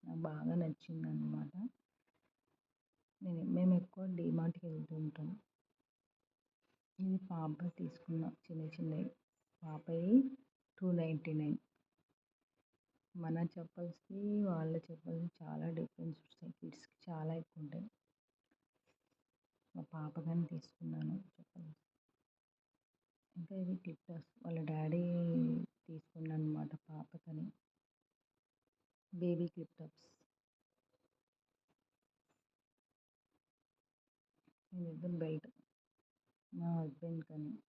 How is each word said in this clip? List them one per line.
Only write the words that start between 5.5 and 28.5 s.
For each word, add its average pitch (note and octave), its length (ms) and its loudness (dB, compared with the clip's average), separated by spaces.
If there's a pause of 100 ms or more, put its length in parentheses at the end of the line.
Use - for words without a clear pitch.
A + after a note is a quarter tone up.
ఇది F#3+ 280 2
పాప D#3+ 320 -2 (160)
తీసుకున్న E3 500 -2 (160)
చిన్న D#3+ 280 -6
చిన్నవి, D#3+ 400 -2 (540)
పాపవి E3 520 2 (640)
టూ F#3+ 140 0
నైంటీ D#3+ 420 2
నైన్. D3+ 240 2 (1600)
మన E3 240 0 (120)
చెప్పల్స్‌కి F3 720 -8 (240)
వాళ్ళ D#3+ 320 2
చెప్పల్స్‌కి E3 600 -4
చాలా D#3 340 -4
డిఫరెన్స్ E3 500 -4
వస్తాయి, - 340 -14
కిడ్స్‌కి - 480 -12
చాలా D#3+ 340 -2
ఎక్కువ E3 260 -8
ఉంటాయి. D#3+ 240 -6 (1900)
మా E3+ 160 -4
పాపకని D#3+ 560 0
తీసుకున్నాను D#3+ 680 -4 (120)
చెప్పల్స్. - 520 -16 (1600)
ఇంకా F3+ 200 -8
ఇవి F#3 200 0
క్లిప్ F3 300 -10
టాప్స్, E3 340 -10
వాళ్ళ E3 240 -2
డాడీ D#3 380 2 (800)
తీసుకున్నాను D#3+ 540 -6
అనమాట D#3 360 0 (120)
పాపకని, D#3 600 -8 (1700)